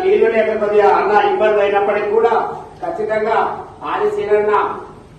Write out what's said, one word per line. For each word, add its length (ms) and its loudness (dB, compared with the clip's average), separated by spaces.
నీళ్లు 320 4
లేక 160 2
కొద్దిగా 280 4
అన్న 120 0
ఇబ్బంది 320 2
అయినప్పటికీ 500 0
కూడా 200 2
ఖచ్చితంగా 540 -2
ఆది 240 -2
సీనన్న 380 0